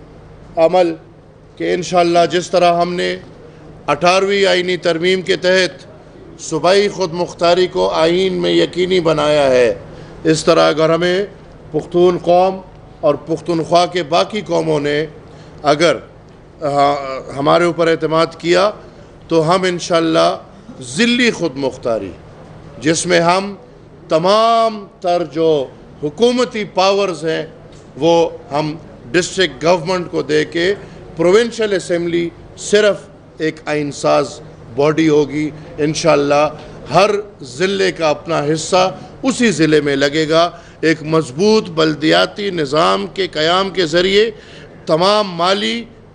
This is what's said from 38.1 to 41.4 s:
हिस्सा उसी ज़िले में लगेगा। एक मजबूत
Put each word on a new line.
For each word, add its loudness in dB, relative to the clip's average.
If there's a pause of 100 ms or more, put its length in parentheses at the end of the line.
हिस्सा 0 (420)
उसी 2
ज़िले 2
में 0
लगेगा। 2 (400)
एक 2
मजबूत 0